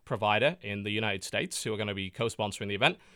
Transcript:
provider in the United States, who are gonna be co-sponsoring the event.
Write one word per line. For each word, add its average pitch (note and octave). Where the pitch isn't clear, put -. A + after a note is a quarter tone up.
provider A2
in G2+
the G#2+
United G#2
States, -
who A2
are G#2
gonna G#2
be F#2+
co-sponsoring G#2+
the G2+
event. C3+